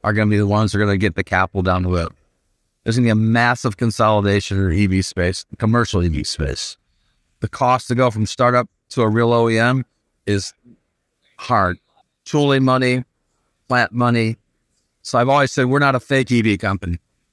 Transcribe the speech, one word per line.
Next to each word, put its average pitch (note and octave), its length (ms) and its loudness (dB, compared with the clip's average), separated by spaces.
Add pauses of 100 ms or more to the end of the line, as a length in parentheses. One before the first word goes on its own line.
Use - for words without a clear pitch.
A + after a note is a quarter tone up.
are G#2+ 80 0
gonna G#2+ 180 0
be G#2 80 2
the G#2 80 2
ones G#2 260 0
who G#2 60 0
are G#2 60 2
gonna G2+ 120 2
get F#2+ 200 -2
the G2 80 -2
capital F#2 380 -2
down F2+ 200 0
the F2+ 80 -2
road. E2+ 220 -2 (720)
There's A#2 120 -2
gonna B2 100 2
be A#2 40 4
a A2 60 2
massive A#2 600 0
consolidation G#2 800 0
in F#2+ 140 0
the D#2+ 40 0
E G2+ 120 2
V F#2+ 160 2
space, F#2 480 -4
the - 60 -18
commercial A2 460 0
E F2 60 2
V D2 160 -2
space. - 540 -8 (640)
The - 80 -4
cost B2+ 400 -2
to B2 60 -2
go B2 160 2
from G#2+ 140 -2
startup B2 420 0 (240)
to B2+ 120 -2
a A2 60 2
real A#2 260 2
O A#2 160 2
E A2 80 0
M B2 260 0 (400)
is G2+ 300 -4 (840)
hard. F#2+ 420 -2 (460)
Tooling C#3 400 2
money, B2+ 400 0 (640)
plant B2 240 0
money. A#2+ 460 0 (640)
So - 160 -4
I've A#2+ 100 2
always C#3 240 2
said, B2+ 140 0
we're C#3 140 2
not C#3 160 2
a A#2+ 40 -4
fake C3+ 300 -2
E A#2+ 100 2
V G#2+ 160 2
company. F#2+ 420 -4 (340)